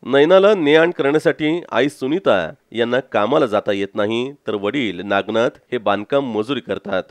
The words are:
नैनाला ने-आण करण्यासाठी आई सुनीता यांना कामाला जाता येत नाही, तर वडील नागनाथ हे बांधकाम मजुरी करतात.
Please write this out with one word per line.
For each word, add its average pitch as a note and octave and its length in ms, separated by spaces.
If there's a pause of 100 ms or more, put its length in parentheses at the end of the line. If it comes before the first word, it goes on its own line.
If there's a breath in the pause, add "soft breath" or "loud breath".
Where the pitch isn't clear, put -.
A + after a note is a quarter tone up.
नैनाला F3 480
ने-आण D#3+ 360
करण्यासाठी D#3 680 (120)
आई B2+ 160
सुनीता C3 600 (220)
यांना A#2 280
कामाला B2 460
जाता G#2 260
येत G2 220
नाही, A2+ 380 (140)
तर A2 80
वडील G#2 500
नागनाथ G#2 460 (220)
हे B2 60
बांधकाम G#2+ 540
मजुरी G#2+ 280
करतात. G2 500